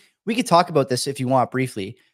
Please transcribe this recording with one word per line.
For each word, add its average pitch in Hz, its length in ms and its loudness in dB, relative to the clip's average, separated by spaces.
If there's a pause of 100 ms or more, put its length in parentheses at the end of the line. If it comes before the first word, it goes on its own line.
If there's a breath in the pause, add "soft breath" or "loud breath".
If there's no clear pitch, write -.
(260 soft breath)
we 226 100 -2
could 196 100 -2
talk 180 240 4
about 143 200 2
this 123 180 -2
if 135 140 -6
you 123 80 -2
want 127 220 2
briefly. 113 440 -4 (180)